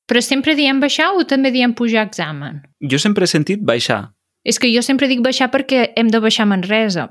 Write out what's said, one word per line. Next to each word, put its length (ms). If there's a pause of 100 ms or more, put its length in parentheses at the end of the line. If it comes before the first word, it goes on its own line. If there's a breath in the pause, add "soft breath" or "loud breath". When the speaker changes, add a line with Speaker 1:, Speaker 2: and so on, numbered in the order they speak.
Speaker 1:
Però 140
sempre 340
diem 260
baixar 360
o 80
també 260
diem 220
pujar 340
examen? 540 (180)
Speaker 2:
Jo 200
sempre 260
he 20
sentit 380
baixar. 480 (320)
Speaker 1:
És 160
que 100
jo 120
sempre 260
dic 140
baixar 280
perquè 460
hem 120
de 120
baixar 220
a 100
Manresa, 580